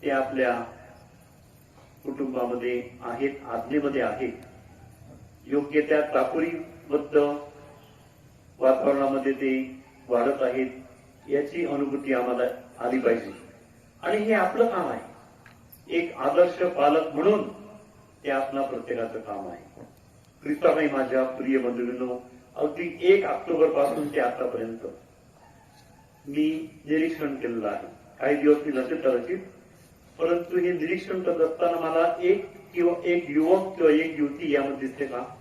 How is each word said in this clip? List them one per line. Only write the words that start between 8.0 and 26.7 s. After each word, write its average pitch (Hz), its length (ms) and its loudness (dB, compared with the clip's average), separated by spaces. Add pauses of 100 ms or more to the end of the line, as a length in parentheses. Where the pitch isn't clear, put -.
वातावरणामध्ये 135 760 2
ते 131 220 0 (540)
वाढत 123 340 2
आहेत - 880 -6
याची 147 360 -2
अनुभूती 139 480 -2
आम्हाला 123 300 0 (420)
आली 127 140 0
पाहिजे 113 320 2 (720)
आणि 190 140 0
हे 214 160 2
आपलं 214 340 2
काम 185 220 -2
आहे. 117 100 -6 (920)
एक 170 280 -2
आदर्श 175 440 4 (140)
पालक 147 400 4
म्हणून 196 320 4 (760)
ते 143 80 -4
आपणा 135 300 -2
प्रत्येकाचं 120 600 -6
काम 98 260 -10
आहे. - 360 -16 (600)
ख्रिस्ताने 151 480 2
माझ्या 131 400 0
प्रिय 131 260 0
बंधूंनो, 123 600 -4 (380)
अगदी 151 480 -4
एक 190 220 6
ऑक्टोबर 156 480 2
पासून 143 420 0
ते 151 40 0
आतापर्यंत 120 680 -4 (1400)
मी 147 220 0 (380)